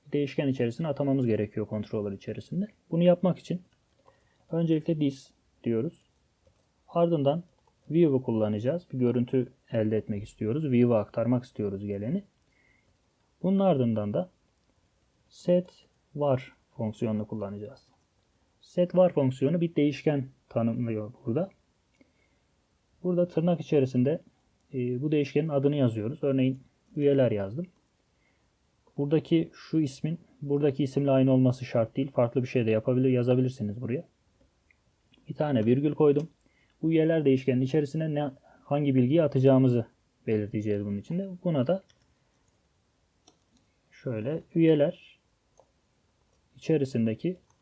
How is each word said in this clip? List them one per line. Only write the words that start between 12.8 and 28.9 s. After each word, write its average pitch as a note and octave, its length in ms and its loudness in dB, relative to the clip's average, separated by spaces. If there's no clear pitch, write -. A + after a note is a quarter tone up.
Bunun F#3+ 160 0
ardından A#2 560 2
da F3+ 160 -4
set - 580 -2
var C#3+ 380 -2
fonksiyonunu G#2+ 500 -4
kullanacağız. G#2 600 -12
Set F3+ 340 -2
var F3+ 180 6
fonksiyonu C#3 480 0
bir E3 160 -2
değişken C#3+ 520 0
tanımlıyor A2+ 640 -4
burada. D3+ 240 -2
Burada F3 260 0
tırnak E3+ 320 0
içerisinde, C3 640 0
e, B2 280 -4
bu D3+ 100 -2
değişkenin D3 360 0
adını C#3+ 280 2
yazıyoruz. A#2 460 0
Örneğin C3+ 400 0
üyeler C#3 340 4
yazdım. G#2+ 360 -6